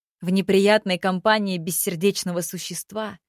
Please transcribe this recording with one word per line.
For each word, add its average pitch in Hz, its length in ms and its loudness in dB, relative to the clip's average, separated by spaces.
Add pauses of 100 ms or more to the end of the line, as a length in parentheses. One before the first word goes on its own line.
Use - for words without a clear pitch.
(220)
в 175 80 -4
неприятной 196 680 4
компании 196 580 0
бессердечного 180 840 -2
существа, 185 760 -10 (120)